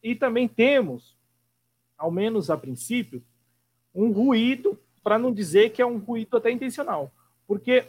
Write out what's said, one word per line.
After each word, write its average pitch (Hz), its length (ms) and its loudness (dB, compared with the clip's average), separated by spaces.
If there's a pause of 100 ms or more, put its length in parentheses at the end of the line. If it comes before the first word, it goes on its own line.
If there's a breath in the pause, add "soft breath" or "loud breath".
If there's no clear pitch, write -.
e 233 140 -4
também 247 320 0
temos, 226 680 0 (800)
ao 160 140 -4
menos 202 400 -2
a 156 60 0
princípio, 135 680 -6 (720)
um 208 160 0
ruído, 247 680 2 (260)
pra 214 140 2
não 247 160 0
dizer 202 380 4
que 220 100 -4
é 247 60 4
um 240 120 -4
ruído 226 380 -4
até 233 140 0
intencional. 247 640 -6 (340)
Porque, 240 420 2